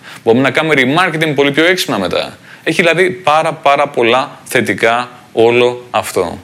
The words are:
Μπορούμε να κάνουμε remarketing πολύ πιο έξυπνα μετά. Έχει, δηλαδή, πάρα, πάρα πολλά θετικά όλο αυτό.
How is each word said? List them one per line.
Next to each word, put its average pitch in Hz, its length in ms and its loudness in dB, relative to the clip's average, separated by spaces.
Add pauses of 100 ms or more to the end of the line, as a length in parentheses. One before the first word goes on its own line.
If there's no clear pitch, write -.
(240)
Μπορούμε 117 200 4
να 135 80 0
κάνουμε 156 260 0
remarketing 156 580 0
πολύ 143 160 2
πιο 156 140 2
έξυπνα 175 340 -2
μετά. 80 380 -4 (260)
Έχει, 160 180 -2
δηλαδή, 170 280 2
πάρα, 151 440 0
πάρα 143 340 0
πολλά 127 560 0
θετικά 117 640 -2 (220)
όλο 123 600 2
αυτό. 87 520 -4